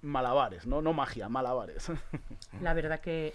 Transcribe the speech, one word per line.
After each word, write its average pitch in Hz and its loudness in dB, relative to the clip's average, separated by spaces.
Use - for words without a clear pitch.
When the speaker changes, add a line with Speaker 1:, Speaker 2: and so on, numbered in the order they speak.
Speaker 1:
malabares, 127 2
¿no? 139 2
No 160 4
magia, 123 -2
malabares. 123 0
<laughs> - -8
Speaker 2:
La 170 4
verdad 156 0
que, 160 -2